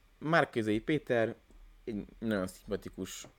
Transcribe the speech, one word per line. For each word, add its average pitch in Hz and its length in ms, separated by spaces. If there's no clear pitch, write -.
Márki-Zay 123 600
Péter 120 560
egy 104 220
nagyon 104 280
szimpatikus - 800